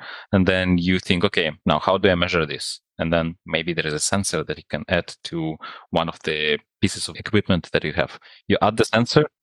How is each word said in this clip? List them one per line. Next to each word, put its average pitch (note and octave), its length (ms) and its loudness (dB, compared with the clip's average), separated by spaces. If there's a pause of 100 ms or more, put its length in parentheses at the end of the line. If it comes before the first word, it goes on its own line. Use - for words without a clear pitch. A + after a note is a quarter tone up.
(320)
And F#2+ 140 4
then F#2 320 2
you F2+ 200 2
think, F2+ 260 0
"Okay, E2+ 280 0 (120)
now D2+ 140 2
how F#2+ 180 2
do F#2+ 140 4
I F2+ 40 4
measure F2 300 2
this?" - 360 -6 (180)
And E2 140 -2
then E2 240 0 (100)
maybe E2 260 -2
there D#2 140 -4
is D2+ 80 -2
a D2+ 40 -2
sensor F2+ 460 -2
that D#2 140 -8
you - 100 -18
can D2+ 200 -6
add F2 260 -2 (100)
to D#2+ 320 -6 (340)
one E2 180 0
of D#2+ 160 -10
the D2+ 340 0 (220)
pieces - 280 -2
of - 80 -14
equipment - 560 0
that E2 120 0
you D#2 100 -4
have. C2+ 240 -4 (300)
You G2 120 4
add G#2+ 160 2
the A2+ 80 4
sensor. A#2+ 420 2 (160)